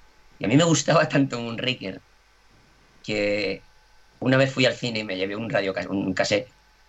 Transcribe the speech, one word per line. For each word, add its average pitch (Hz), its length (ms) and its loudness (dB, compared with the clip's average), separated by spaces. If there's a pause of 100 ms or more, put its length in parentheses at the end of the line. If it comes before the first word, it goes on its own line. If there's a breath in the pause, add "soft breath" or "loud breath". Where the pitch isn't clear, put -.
(400)
Y - 60 -4
a - 20 -2
mí 113 80 4
me 156 80 8
gustaba 156 460 2
tanto 135 300 0
Moonraker 117 600 -6 (1040)
que 104 580 -2 (580)
una 131 180 4
vez 135 140 4
fui 127 140 2
al 120 80 4
cine 117 260 -6
y 110 40 -4
me 95 140 -8
llevé 95 180 -4
un 113 140 -6
radio 95 240 0
cas-, 90 140 -6
un 98 260 -2
cassette 101 340 0 (420)